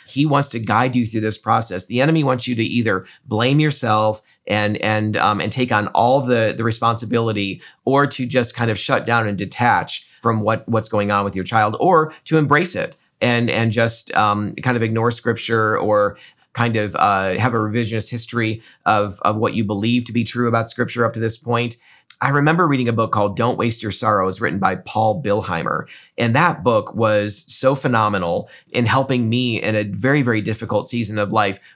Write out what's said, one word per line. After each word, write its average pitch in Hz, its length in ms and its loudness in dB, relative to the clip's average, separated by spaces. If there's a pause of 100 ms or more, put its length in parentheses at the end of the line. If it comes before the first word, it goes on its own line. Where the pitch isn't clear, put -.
He 143 180 0
wants 139 220 2
to 117 120 -6
guide 117 360 2
you 120 100 2
through 110 160 -4
this 107 160 -2
process. 110 480 -2
The 120 160 -2
enemy 160 220 2
wants 127 240 -2
you 123 80 -2
to 113 80 0
either 107 420 -2 (200)
blame 120 340 2
yourself 110 640 0 (240)
and, 104 300 0
and, 107 400 0
um, 101 240 2
and 98 100 -2
take 127 200 -2
on 104 180 2
all 127 320 2
the, 120 360 0
the 113 60 -4
responsibility, 113 1000 -2 (240)
or 139 220 4
to - 180 -6
just 156 300 0
kind 117 160 0
of 98 80 -4
shut - 260 -2
down 113 220 0
and 101 100 -4
detach 101 680 0 (160)
from 113 180 0
what, 110 260 -2
what's 110 220 -2
going 104 220 0
on 101 120 2
with 98 120 -4
your 95 100 -6
child, 107 340 2
or 156 360 2 (100)
to 160 140 2
embrace 151 360 2
it - 200 -6 (240)
and, 120 300 2
and 113 220 2
just, 113 440 -2
um, 104 400 0
kind 123 220 -2
of 113 60 0
ignore 113 280 0
Scripture 113 680 0
or 104 400 2 (360)
kind 117 220 0
of, 104 200 -2
uh, 95 420 2
have 117 160 0
a 117 40 0
revisionist 110 520 -2
history 113 520 -4 (240)
of, 104 380 0
of 107 120 2
what 107 180 0
you 110 100 0
believe 110 420 -2
to 120 80 -12
be 117 100 0
true 120 240 -2
about 113 220 0
Scripture 120 360 -2
up 113 80 -2
to 113 60 -8
this 113 180 -2
point. 117 400 -4 (460)
I 135 60 2
remember 156 380 4
reading 127 200 2
a 117 60 0
book 113 180 0
called 101 240 0
Don't 117 220 0
Waste 113 240 -2
Your 107 100 -4
Sorrows, 98 500 0
written 90 180 -2
by 95 160 0
Paul 110 480 -2
Bilheimer. 98 640 -2 (340)
And 117 160 2
that 165 280 2
book 113 300 0
was 104 580 0
so 131 220 0
phenomenal 104 760 0 (220)
in 120 160 0
helping 123 420 2
me 120 340 0
in 107 140 0
a 107 80 0
very, 107 380 0
very 117 200 0
difficult 107 460 -2
season 110 300 -4
of 104 140 -2
life 104 280 0 (160)